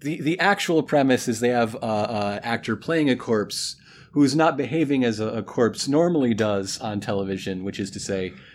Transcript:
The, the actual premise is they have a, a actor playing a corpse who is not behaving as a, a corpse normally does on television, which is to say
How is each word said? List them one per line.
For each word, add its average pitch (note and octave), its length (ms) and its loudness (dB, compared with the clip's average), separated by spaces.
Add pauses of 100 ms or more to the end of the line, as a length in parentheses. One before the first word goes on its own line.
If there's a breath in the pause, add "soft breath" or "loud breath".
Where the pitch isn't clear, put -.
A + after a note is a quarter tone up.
The, D3+ 200 -6
the D#3+ 200 -2
actual F3+ 420 2
premise C3+ 460 2
is A2 120 -2
they B2 100 2
have A#2+ 260 2
a, - 100 -12
a G#2 560 -2
actor A#2 320 -4
playing D#3 360 0
a A#2+ 60 2
corpse - 600 -2 (360 soft breath)
who C#3+ 120 4
is C3+ 100 4
not D#3+ 220 4
behaving C#3 480 0
as A2 160 0
a, G#2+ 80 0
a A2+ 140 -4
corpse A2 440 0
normally D3 480 2
does G2+ 460 0
on G#2+ 200 -6
television, F#2+ 640 -4
which G2 140 -6
is G2 140 -6
to G2+ 80 -10
say F#2+ 320 -4 (220 loud breath)